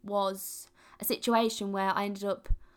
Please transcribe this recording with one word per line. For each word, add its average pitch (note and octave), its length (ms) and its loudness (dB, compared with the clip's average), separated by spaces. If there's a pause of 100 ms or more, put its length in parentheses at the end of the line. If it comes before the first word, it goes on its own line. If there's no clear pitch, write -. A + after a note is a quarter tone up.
was G3 640 -4 (320)
a - 40 -8
situation A3+ 680 2
where G2 220 0
I G3+ 120 0
ended G3+ 180 -6
up G3 240 -2 (280)